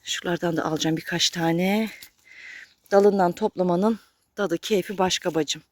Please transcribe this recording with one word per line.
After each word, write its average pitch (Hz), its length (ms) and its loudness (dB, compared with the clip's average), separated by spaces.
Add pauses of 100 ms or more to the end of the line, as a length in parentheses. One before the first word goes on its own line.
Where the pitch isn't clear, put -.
Şuralardan 170 540 -2
da - 80 -2
alacağım 160 320 0
birkaç 165 320 -2
tane. 180 600 0 (1000)
Dalından 196 400 6
toplamanın 185 680 0 (360)
tadı, 170 220 -2
keyfi 190 400 -4
başka 185 380 -2
bacım. 156 360 -2